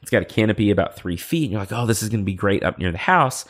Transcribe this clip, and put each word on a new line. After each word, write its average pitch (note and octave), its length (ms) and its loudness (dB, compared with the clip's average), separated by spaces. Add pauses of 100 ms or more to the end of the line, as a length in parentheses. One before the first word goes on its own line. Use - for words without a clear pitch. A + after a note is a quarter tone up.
It's - 80 -10
got G#2 120 4
a - 20 -4
canopy G#2+ 460 2
about F#2 240 2
three F2 220 -6
feet." E3 260 -2
And A#2+ 80 -2
you're G#2 100 -4
like, G2 120 -8
"Oh, A#2+ 120 -2
this A2+ 160 2
is A2 80 -4
gonna G#2+ 140 -2
be F#2+ 100 -2
great G2 300 0
up - 160 -2
near F2+ 140 -2
the E2 40 -6
house." D#3 540 2